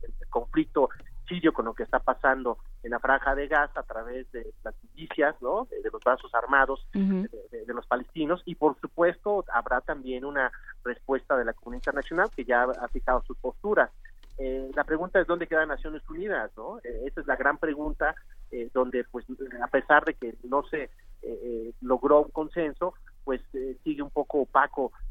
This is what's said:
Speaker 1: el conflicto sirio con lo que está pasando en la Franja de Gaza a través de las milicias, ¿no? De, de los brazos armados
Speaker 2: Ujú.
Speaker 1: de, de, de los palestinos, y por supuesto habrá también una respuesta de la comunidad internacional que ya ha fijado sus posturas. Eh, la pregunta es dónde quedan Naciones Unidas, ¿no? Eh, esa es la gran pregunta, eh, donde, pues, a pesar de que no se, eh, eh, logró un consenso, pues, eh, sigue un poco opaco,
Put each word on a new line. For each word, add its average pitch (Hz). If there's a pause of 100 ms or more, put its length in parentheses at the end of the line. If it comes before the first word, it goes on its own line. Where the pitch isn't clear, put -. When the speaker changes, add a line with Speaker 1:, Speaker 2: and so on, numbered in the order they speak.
Speaker 1:
el -
conflicto 135 (400)
sirio 165
con 113
lo 110
que -
está 139
pasando 131 (240)
en 117
la 120
Franja 135
de 143
Gaza 147
a -
través 120
de 120 (100)
las 185
milicias, 151
¿no? 185
De, 403
de 440
los 110
brazos 123
armados 135
Speaker 2:
Ujú. 196
Speaker 1:
de, -
de, 110
de -
los 120
palestinos, 151
y 175
por 147
supuesto 175
habrá 123
también 127
una 139 (320)
respuesta 131
de 123
la 113
comunidad 123
internacional 165
que 131
ya 123
ha 123
fijado 127
sus 123
posturas. 160 (480)
Eh, 131
la 147
pregunta 175
es 160
dónde 170
quedan 156
Naciones 156
Unidas, 160
¿no? 156
Eh, 120
esa -
es 131
la 131
gran 139
pregunta, 151 (360)
eh, 120
donde, 127
pues, 120 (380)
a 120
pesar 147
de 160
que 117 (100)
no 135
se, 147
eh, - (320)
eh, 117
logró 139
un 147
consenso, 156 (300)
pues, 131 (140)
eh, 131
sigue 147
un 143
poco 147
opaco, 135 (180)